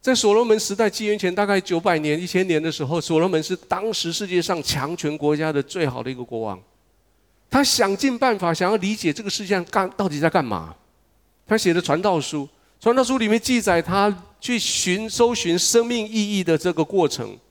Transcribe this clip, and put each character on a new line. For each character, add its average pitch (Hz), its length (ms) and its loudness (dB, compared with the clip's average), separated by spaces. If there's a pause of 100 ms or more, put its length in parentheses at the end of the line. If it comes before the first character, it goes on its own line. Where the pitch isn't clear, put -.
在 262 120 2
所 214 200 4
罗 226 100 6
门 220 160 4
时 202 160 -4
代， 214 140 2
纪 214 160 -6
元 208 120 0
前 180 160 -2
大 202 120 0
概 196 160 2
九 175 180 -2
百 175 200 2
年、 151 220 0
一 180 60 -6
千 185 180 0
年 165 160 2
的 165 80 -2
时 156 140 -6
候， 156 160 -2
所 160 200 0
罗 175 100 2
门 160 120 2
是 175 140 -4
当 202 380 -4
时 170 180 -4
世 190 160 -6
界 180 140 0
上 170 200 -2
强 143 360 -4
权 151 200 -4
国 147 160 0
家 156 160 0
的 143 140 0
最 160 240 -4
好 123 160 -6
的 127 80 -8
一 - 20 -8
个 123 80 -12
国 117 200 -8
王。 101 180 -6 (920)
他 277 140 2
想 202 320 0
尽 247 240 -2
办 247 180 2
法 175 160 0
想 180 160 0
要 208 60 2
理 196 180 -2
解 226 200 -2
这 226 100 -8
个 202 60 -6
世 202 160 -6
界 190 100 0
上 175 160 0
干-， 190 240 0
到 196 140 -2
底 147 100 -6
在 156 100 4
干 160 140 0
嘛。 82 320 -6 (720)
他 214 100 0
写 180 160 2
的 175 80 2
传 156 200 0
道 190 180 2
书， 143 260 -6 (360)
传 226 120 2
道 262 80 4
书 254 160 0
里 220 120 2
面 226 100 4
记 240 220 0
载 175 200 2
他 196 320 2 (280)
去 240 180 -2
寻， 196 500 -2
搜 240 240 2
寻 175 240 0
生 233 300 2
命 233 180 -2
意 208 320 -2
义 190 60 0
的 165 140 2
这 175 160 0
个 156 100 0
过 175 240 2
程。 110 300 -6 (140)